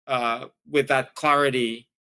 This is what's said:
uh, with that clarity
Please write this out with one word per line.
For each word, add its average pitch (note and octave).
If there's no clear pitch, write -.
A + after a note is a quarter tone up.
uh, A#2+
with C#3+
that C3
clarity B2+